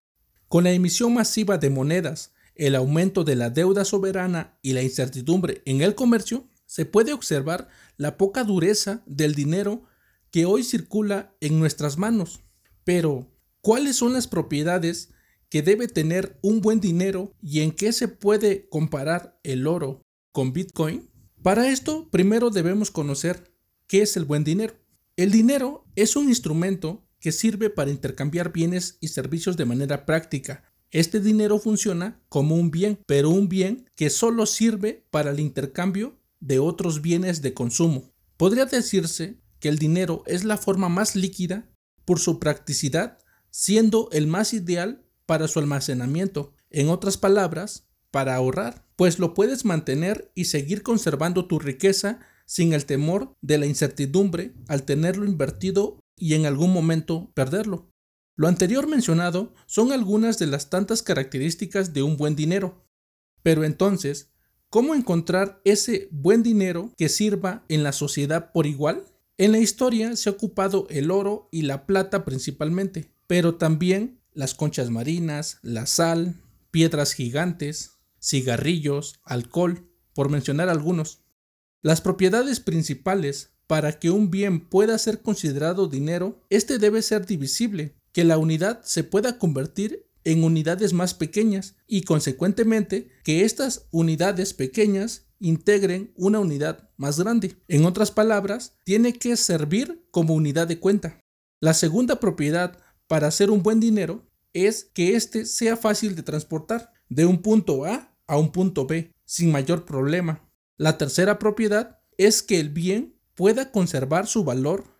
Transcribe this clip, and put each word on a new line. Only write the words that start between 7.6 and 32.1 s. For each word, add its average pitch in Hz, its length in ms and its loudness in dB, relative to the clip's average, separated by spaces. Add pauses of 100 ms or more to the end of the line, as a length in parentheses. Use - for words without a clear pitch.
la 147 200 -6
poca 196 260 0
dureza 202 640 0
del 151 300 -2
dinero 190 480 -2 (480)
que 170 140 2
hoy 220 180 2
circula 208 800 -4
en 156 180 2
nuestras 151 380 0
manos. 208 460 -2 (420)
Pero, 160 440 0 (320)
¿cuáles 254 360 2
son 240 160 2
las 254 140 -2
propiedades 165 840 -2 (380)
que 151 120 0
debe 214 280 2
tener 170 520 -2
un 214 200 2
buen 214 180 2
dinero 185 640 0
y 151 180 -4
en 156 120 2
qué 202 200 -2
se 233 160 -2
puede 208 640 0
comparar 156 720 -4
el 131 240 -2
oro 151 340 -4 (300)
con 131 220 -2
Bitcoin? 165 560 -4 (320)
Para 220 260 2
esto, 311 420 -4
primero 220 420 2
debemos 196 380 0
conocer 156 640 -6 (340)
qué 190 140 4
es 214 140 0
el 170 80 -2
buen 147 220 0
dinero. 190 300 -2 (420)
El 190 140 2
dinero 254 540 4 (100)
es 214 200 2
un 285 140 2
instrumento 185 760 -2 (140)
que 156 140 -2
sirve 214 360 0
para 147 220 -2
intercambiar 147 600 -4
bienes 175 480 -2
y 156 80 -8
servicios 160 480 -4
de 156 80 -2
manera 135 400 -2
práctica. 151 580 -4 (260)
Este 165 300 0
dinero 214 400 2
funciona 208 680 -2